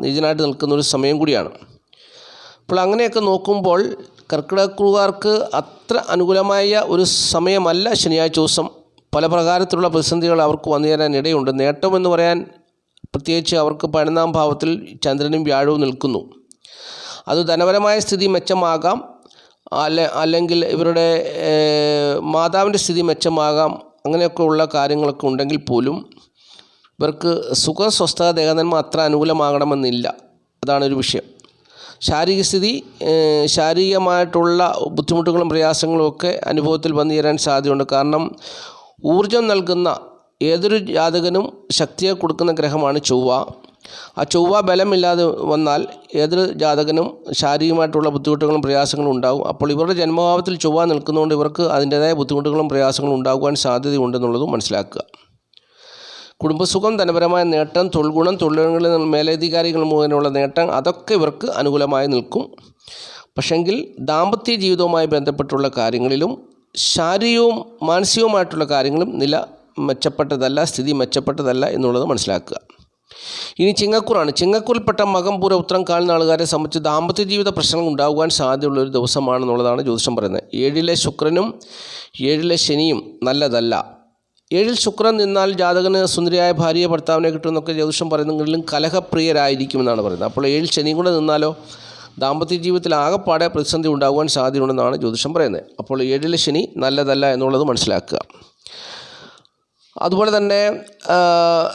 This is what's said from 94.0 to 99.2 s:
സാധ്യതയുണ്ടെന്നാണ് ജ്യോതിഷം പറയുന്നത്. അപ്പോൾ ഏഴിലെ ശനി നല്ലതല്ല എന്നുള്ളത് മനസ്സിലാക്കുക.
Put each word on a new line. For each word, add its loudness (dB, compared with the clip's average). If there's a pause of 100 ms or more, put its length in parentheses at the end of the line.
സാധ്യതയുണ്ടെന്നാണ് 0
ജ്യോതിഷം -4
പറയുന്നത്. 0 (160)
അപ്പോൾ -4
ഏഴിലെ -2
ശനി -2
നല്ലതല്ല 0
എന്നുള്ളത് 0
മനസ്സിലാക്കുക. -2 (1800)